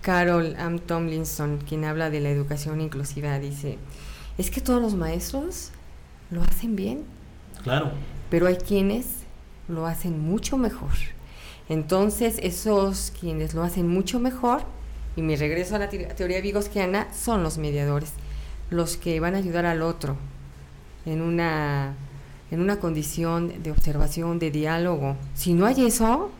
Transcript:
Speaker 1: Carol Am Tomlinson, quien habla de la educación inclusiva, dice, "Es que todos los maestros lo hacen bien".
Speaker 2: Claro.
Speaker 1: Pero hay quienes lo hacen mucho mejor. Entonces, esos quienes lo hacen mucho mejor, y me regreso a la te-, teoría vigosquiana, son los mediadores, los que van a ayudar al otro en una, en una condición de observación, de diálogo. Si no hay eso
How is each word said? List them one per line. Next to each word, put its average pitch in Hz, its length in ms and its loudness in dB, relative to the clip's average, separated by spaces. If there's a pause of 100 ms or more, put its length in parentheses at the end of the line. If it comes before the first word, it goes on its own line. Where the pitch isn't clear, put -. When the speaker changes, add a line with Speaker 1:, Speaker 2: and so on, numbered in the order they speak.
Speaker 1:
Carol 175 580 4
Am 170 180 -2
Tomlinson, 160 800 -2
quien 156 260 -4
habla 156 240 0
de 151 100 0
la 143 100 2
educación 143 520 0
inclusiva, 143 580 -2
dice, 143 380 -6 (600)
"Es 190 140 0
que - 80 -2
todos 247 220 4
los 214 120 2
maestros 180 800 -4 (600)
lo 170 100 2
hacen 190 340 4
bien". 226 300 -2 (580)
Speaker 2:
Claro. 139 280 2 (380)
Speaker 1:
Pero 175 180 6
hay 180 100 4
quienes 202 480 2 (640)
lo 165 180 -2
hacen 160 320 -2
mucho 180 380 0
mejor. - 340 0 (800)
Entonces, 190 720 2
esos 196 760 2
quienes 156 360 -2
lo 165 100 0
hacen 175 240 2
mucho 190 320 2
mejor, 254 440 2 (520)
y 160 60 -2
me 156 160 2
regreso 170 400 0
a - 20 0
la 202 100 0
te-, 190 180 -6
teoría 180 340 -2
vigosquiana, 202 720 0
son 226 280 0
los 160 160 0
mediadores, 143 540 0 (580)
los 165 280 0
que 160 240 0
van 175 140 2
a - 20 2
ayudar 175 280 0
al 165 160 2
otro 160 360 -2 (880)
en 160 160 -2
una, 151 720 0 (580)
en 160 80 0
una 202 220 2
condición 165 840 -2
de 156 80 -4
observación, 151 680 4
de 160 120 0
diálogo. 151 640 0 (200)
Si 175 180 2
no 175 120 6
hay 262 200 6
eso 233 540 4